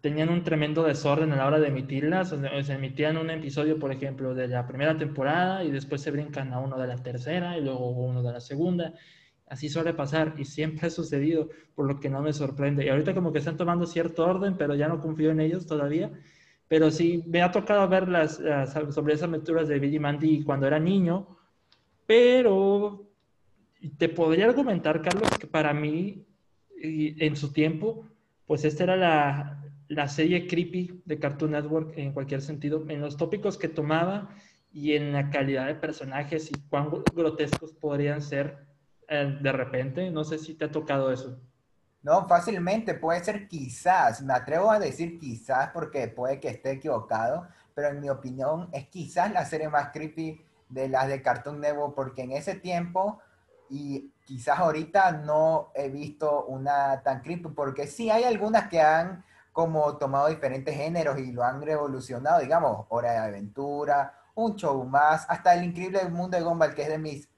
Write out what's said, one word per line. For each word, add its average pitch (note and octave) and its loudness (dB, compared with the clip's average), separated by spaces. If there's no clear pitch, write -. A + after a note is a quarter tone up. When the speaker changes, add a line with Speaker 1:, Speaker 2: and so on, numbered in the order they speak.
Speaker 1:
tenían D3+ 2
un F3 2
tremendo D3+ 2
desorden D3+ 2
a C#3 2
la C3+ 2
hora D#3 4
de D3+ 6
emitirlas, D3 0
o C#3+ -4
sea, C#3 -4
se C#3 -4
emitían C#3 -2
un D#3+ -2
episodio, D3+ -2
por C#3+ -2
ejemplo, C3 -4
de B2+ -2
la B2 -2
primera C#3 0
temporada, D#3+ 0
y D3 -2
después C#3 -4
se D3 -4
brincan C#3+ -6
a B2+ -4
uno C3+ -4
de B2+ -4
la B2 -6
tercera, E3 -6
y D3 -2
luego B2+ -2
uno B2 -2
de A#2+ -2
la A#2+ -10
segunda. E3+ -2
Así C#3+ -8
suele E3 -2
pasar, D3+ 0
y C#3 -4
siempre D#3 -4
ha E3 0
sucedido, D#3 0
por C#3+ 0
lo C#3 -2
que C#3 -6
no C3+ -2
me D3+ 0
sorprende. C#3+ 0
Y C#3 2
ahorita D3+ 2
como F3 0
que D3 0
están D#3 -4
tomando F3 0
cierto E3 0
orden, F#3 2
pero D3 0
ya D3 2
no D3 0
confío D#3 2
en D#3 2
ellos E3 0
todavía. D3+ -2
Pero D#3 6
sí, E3+ 2
me E3+ 4
ha F3+ 6
tocado G3+ 4
ver F#3 4
las, E3 2
las, C#3+ 0
sobre D3+ 2
esas E3+ 0
aventuras D#3+ 0
de C#3+ 2
Billy C#3+ 0
y - 0
Mandy D3 2
cuando C3+ 2
era D3+ 4
niño, F3+ 2
pero G#3 6
te E3 2
podría E3 4
argumentar, G#3 2
Carlos, F#3+ 0
que - -10
para D3+ 2
mí, D#3 -2
y D#3 -2
en D3+ 2
su C#3+ -6
tiempo, D#3+ 0
pues D3+ 0
esta D3+ 2
era F#3 4
la, D3 2
la D3 -2
serie F3 2
creepy F3 -4
de D3+ -4
Cartoon D3 -2
Network D#3 -2
en C#3 -6
cualquier C#3 -6
sentido, D3+ -4
en D3 -6
los C#3+ -6
tópicos G3 -2
que D#3+ -4
tomaba E3 -2
y D3+ 0
en D3 0
la C#3+ 0
calidad C3+ 0
de D3+ -2
personajes D3+ -6
y - -6
cuán C#3+ 0
grotescos D#3 -2
podrían D3 -2
ser, C#3+ -6
eh, C#3+ -2
de C3+ 2
repente. C3 -4
No D#3 -4
sé D#3 -6
si D#3 -12
te D3+ -4
ha D3 -4
tocado C#3 0
eso. B2+ -8
Speaker 2:
No, F3 4
fácilmente, F#3 2
puede E3+ 0
ser G#3 -6
quizás, C#3 2
me C3+ 0
atrevo D#3 2
a G#3+ 6
decir E3+ -4
quizás C3 -2
porque A#2+ -6
puede B2+ -4
que C#3 -8
esté C3+ -6
equivocado, C3 -2
pero D3 -2
en C#3+ -6
mi C#3+ -6
opinión C3+ -4
es C#3 -10
quizás F3+ -2
la F3+ 0
serie D#3 -4
más D3 0
creepy D#3 -8
de C3 -4
las C3+ 2
de C#3 -4
Cartoon D3 -2
Network, D3 -2
porque C3 -6
en B2+ -8
ese D3+ -6
tiempo F3+ -2
y C#3 -8
quizás C#3 -2
ahorita E3 4
no D3+ 2
he C#3 -4
visto D3 -2
una C3+ 0
tan C3 -2
creepy, E3+ -8
porque C#3 -4
sí A3+ -6
hay A3 4
algunas A3 2
que E3 2
han E3 4
como D#3 2
tomado C#3 2
diferentes C#3 -4
géneros D3+ 0
y B2+ -8
lo A#2+ -2
han C3+ 0
revolucionado, D3 0
digamos, C3 2
Hora A#2 0
de A2+ 0
Aventura, C#3 -2
Un A3 0
Show C#3 0
Más, D3 4
hasta F3 6
El F3 2
Increíble F#3 -2
Mundo F3+ -4
de E3+ 2
Gumball, E3 2
que D3 -6
es D3 -4
de D#3 -4
mis D3 -10